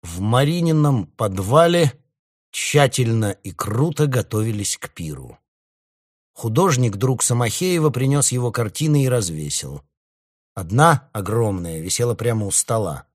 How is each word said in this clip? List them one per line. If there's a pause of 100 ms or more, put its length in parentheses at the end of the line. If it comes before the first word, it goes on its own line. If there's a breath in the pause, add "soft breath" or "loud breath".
В
Маринином
подвале (520)
тщательно
и
круто
готовились
к
пиру. (960)
Художник,
друг
Самохеева,
принес
его
картины
и
развесил. (720)
Одна,
огромная,
висела
прямо
у
стола